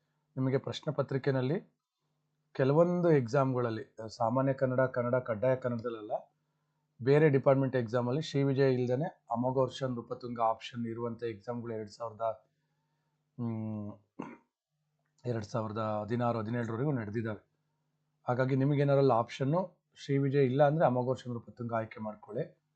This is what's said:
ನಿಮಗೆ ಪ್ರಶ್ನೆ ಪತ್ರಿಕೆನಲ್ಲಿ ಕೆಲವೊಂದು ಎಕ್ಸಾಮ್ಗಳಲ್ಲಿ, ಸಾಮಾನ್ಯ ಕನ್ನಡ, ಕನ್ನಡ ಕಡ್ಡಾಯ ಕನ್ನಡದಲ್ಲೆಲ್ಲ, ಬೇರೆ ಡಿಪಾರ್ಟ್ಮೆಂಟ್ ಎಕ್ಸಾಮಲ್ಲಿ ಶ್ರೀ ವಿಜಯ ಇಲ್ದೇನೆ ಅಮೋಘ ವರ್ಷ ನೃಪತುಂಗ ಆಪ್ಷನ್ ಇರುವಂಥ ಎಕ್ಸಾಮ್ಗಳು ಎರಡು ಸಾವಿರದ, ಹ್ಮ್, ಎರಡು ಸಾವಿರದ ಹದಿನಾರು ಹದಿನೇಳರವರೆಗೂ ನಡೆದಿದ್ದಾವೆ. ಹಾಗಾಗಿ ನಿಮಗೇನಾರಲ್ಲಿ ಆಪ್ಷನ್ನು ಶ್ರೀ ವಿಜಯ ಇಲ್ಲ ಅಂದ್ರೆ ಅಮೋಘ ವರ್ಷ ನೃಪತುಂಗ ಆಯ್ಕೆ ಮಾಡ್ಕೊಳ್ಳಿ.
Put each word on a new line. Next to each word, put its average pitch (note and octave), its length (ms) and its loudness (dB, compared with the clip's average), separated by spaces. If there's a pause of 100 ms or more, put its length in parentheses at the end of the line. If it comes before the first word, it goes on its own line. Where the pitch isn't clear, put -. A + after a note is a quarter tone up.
(360)
ನಿಮಗೆ C3 220 0
ಪ್ರಶ್ನೆ - 360 -6
ಪತ್ರಿಕೆನಲ್ಲಿ C3 640 0 (960)
ಕೆಲವೊಂದು E3+ 560 4
ಎಕ್ಸಾಮ್ಗಳಲ್ಲಿ, B2 760 2 (240)
ಸಾಮಾನ್ಯ C3 460 0
ಕನ್ನಡ, B2+ 260 0
ಕನ್ನಡ B2 340 0
ಕಡ್ಡಾಯ A#2+ 420 0
ಕನ್ನಡದಲ್ಲೆಲ್ಲ, A#2 560 -6 (880)
ಬೇರೆ D3 280 6
ಡಿಪಾರ್ಟ್ಮೆಂಟ್ C3+ 480 2
ಎಕ್ಸಾಮಲ್ಲಿ B2 460 0
ಶ್ರೀ C#3+ 200 -2
ವಿಜಯ C3+ 320 2
ಇಲ್ದೇನೆ B2+ 340 0 (220)
ಅಮೋಘ B2 260 -2
ವರ್ಷ B2+ 260 -2
ನೃಪತುಂಗ A#2+ 580 -8
ಆಪ್ಷನ್ A2+ 460 -2
ಇರುವಂಥ A2+ 360 -8
ಎಕ್ಸಾಮ್ಗಳು A#2 520 -8
ಎರಡು A2 160 -8
ಸಾವಿರದ, A2+ 360 -8 (1120)
ಹ್ಮ್, A2 540 -6 (1300)
ಎರಡು A2+ 220 -4
ಸಾವಿರದ A2 320 -6 (240)
ಹದಿನಾರು A#2 360 -2
ಹದಿನೇಳರವರೆಗೂ A#2 540 -4
ನಡೆದಿದ್ದಾವೆ. A2 500 -6 (840)
ಹಾಗಾಗಿ C3 300 0
ನಿಮಗೇನಾರಲ್ಲಿ C#3 560 4
ಆಪ್ಷನ್ನು C3 480 2 (340)
ಶ್ರೀ C#3 240 -2
ವಿಜಯ C#3 260 4
ಇಲ್ಲ C3 220 4
ಅಂದ್ರೆ D#3 200 4
ಅಮೋಘ B2 220 2
ವರ್ಷ B2 200 -2
ನೃಪತುಂಗ A#2 460 -8
ಆಯ್ಕೆ A2+ 260 -4
ಮಾಡ್ಕೊಳ್ಳಿ. G#2+ 440 -8 (300)